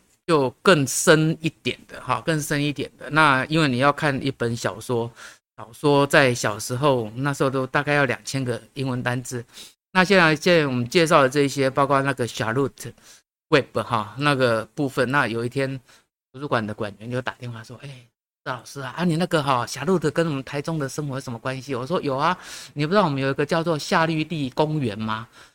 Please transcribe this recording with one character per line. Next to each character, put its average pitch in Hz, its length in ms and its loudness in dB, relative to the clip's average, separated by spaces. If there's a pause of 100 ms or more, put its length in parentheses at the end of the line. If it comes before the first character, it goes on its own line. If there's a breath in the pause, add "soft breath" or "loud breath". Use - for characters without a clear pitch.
(260)
就 143 240 2 (120)
更 156 240 6
深 156 540 4
一 160 80 -2 (140)
点 - 160 -4 (100)
的 - 120 -16
哈， 120 240 -4
更 160 160 -2
深 143 220 -2
一 147 100 -2
点 143 260 -8
的。 - 120 -14
那 143 360 4
因 156 120 0
为 160 100 4
你 120 100 0
要 139 120 4
看 143 340 -2
一 135 60 -2
本 117 240 -2
小 104 240 -4
说， 117 320 -4 (460 loud breath)
小 110 160 -20
说 143 340 4
在 139 280 4
小 107 240 -4
时 123 180 -6
候， 127 400 0
那 139 160 -2
时 139 100 -2
候 139 60 2
都 131 180 -2
大 147 160 -2
概 147 120 0
要 147 100 4
两 120 180 -4
千 135 220 -4
个 120 160 -4 (140)
英 135 120 -4
文 127 160 -4
单 123 200 -2
字。 123 200 -8 (500 loud breath)
那 185 120 4
现 196 120 4
在， 160 200 6
现 175 180 4
在 156 120 4
我 131 60 0
们 123 140 0
介 165 200 4
绍 156 160 6
的 131 60 6
这 139 120 0
一 143 80 4
些， 135 220 0
包 139 160 2
括 139 160 2
那 135 100 -2
个 120 160 -2
Charlotte 117 640 -4 (560 soft breath)
Web 131 300 2
哈， 107 400 -4
那 147 160 2
个 117 280 2 (120)
部 147 120 -2
分， 127 240 0
那 139 160 2
有 117 160 -4
一 123 60 -4
天 135 320 -4 (520 soft breath)
图 131 60 -16
书 143 80 -10
馆 123 180 0
的 104 100 -6
馆 104 240 -8
员 113 120 -12
就 123 120 -4
打 - 160 -6
电 120 120 -14
话 110 140 -14
说 117 180 -18
：“哎， 127 240 -18 (380)
赵 143 120 -6
老 117 80 -16
师 - 160 -16
啊， 131 180 -10
啊， 175 60 -2
你 170 120 2
那 180 80 0
个 160 180 0
哈， 131 240 2
Charlotte 156 440 0
跟 165 160 0
我 165 60 -2
们 135 120 -4
台 143 160 -6
中 165 180 -4
的 139 80 -4
生 147 220 -6
活 135 60 -6
有 135 60 -6
什 131 120 -10
么 117 60 -8
关 131 240 -8
系？” 135 120 -6
我 123 120 -4
说 175 160 -2
：“有 139 120 -2
啊， 160 240 0 (360 loud breath)
你 147 100 -2
不 151 60 -2
知 196 60 2
道 208 80 4
我 170 40 2
们 139 140 -2
有 135 80 0
一 - 20 0
个 147 140 -2
叫 165 160 0
做 160 160 0
夏 165 260 2
绿 160 180 0
蒂 151 280 -4
公 156 280 0
园 110 200 -2
吗 110 280 -6 (280 loud breath)